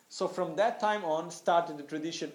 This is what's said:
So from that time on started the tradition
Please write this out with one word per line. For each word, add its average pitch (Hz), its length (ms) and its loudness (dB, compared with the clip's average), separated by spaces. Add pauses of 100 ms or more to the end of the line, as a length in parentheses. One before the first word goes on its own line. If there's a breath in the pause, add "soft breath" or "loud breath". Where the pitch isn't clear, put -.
So - 220 -2
from 165 260 -2
that 220 240 2
time 208 240 0
on 165 280 0
started 165 460 2
the 147 60 -10
tradition 156 520 -6